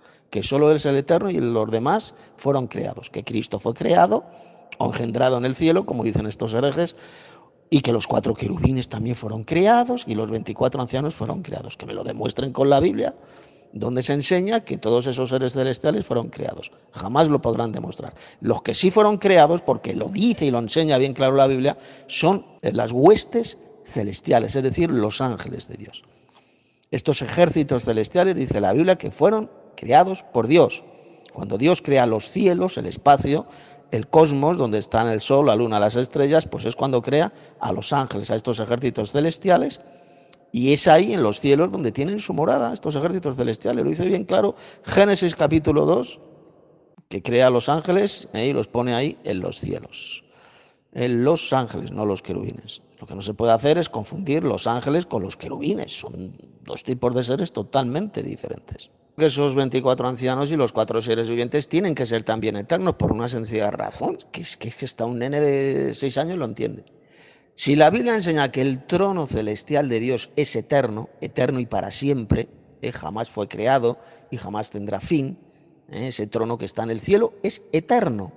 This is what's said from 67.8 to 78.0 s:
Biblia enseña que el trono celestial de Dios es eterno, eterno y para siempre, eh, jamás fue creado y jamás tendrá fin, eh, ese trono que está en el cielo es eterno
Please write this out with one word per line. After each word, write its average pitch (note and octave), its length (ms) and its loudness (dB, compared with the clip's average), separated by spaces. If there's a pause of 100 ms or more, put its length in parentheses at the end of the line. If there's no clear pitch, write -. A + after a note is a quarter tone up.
Biblia A#3+ 240 2
enseña D#3+ 380 0
que C3 100 -4
el C3+ 240 -2
trono F3+ 400 0
celestial B2 640 -2
de A2+ 100 0
Dios A#2+ 380 -2
es D3 180 0
eterno, A#2 540 0 (100)
eterno C3 400 -2
y A#2+ 60 -4
para G2+ 260 -4
siempre, C3 560 -2 (340)
eh, B2 120 -8
jamás G#2 360 -10
fue G#2 200 -8
creado A#2 480 0 (340)
y B2 60 -10
jamás G#2 340 -10
tendrá G2+ 300 -8
fin, D3+ 380 -4 (500)
eh, A#2 180 -8
ese G#2+ 200 -6
trono A2+ 300 -4
que A#2 80 -10
está A2 180 -8
en A2+ 80 -6
el A2+ 100 -6
cielo A3 320 2 (100)
es - 200 -4 (100)
eterno D#3 640 0